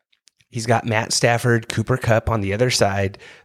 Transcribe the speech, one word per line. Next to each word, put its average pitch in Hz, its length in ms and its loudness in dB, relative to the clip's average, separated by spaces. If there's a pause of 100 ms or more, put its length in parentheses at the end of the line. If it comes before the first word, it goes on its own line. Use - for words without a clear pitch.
(500)
He's 113 160 -8
got 113 200 2
Matt 110 260 -2
Stafford, 117 560 0
Cooper 120 280 -2
Kupp 113 340 0
on 110 100 0
the 98 140 -2
other 123 160 2
side. 98 480 0 (260)